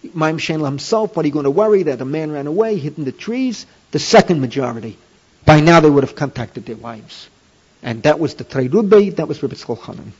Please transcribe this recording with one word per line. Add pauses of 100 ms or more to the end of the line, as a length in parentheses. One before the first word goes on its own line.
(140)
Maim
Shenla
himself,
what
are
you
gonna
worry
that
a
man
ran
away,
hid
in
the
trees? (240)
The
second
majority. (480)
By
now
they
would
have
contacted
their
wives. (540)
And
that
was
the
Trei
Rubi,
that
was
Rebbe
Tzchok
Hanan.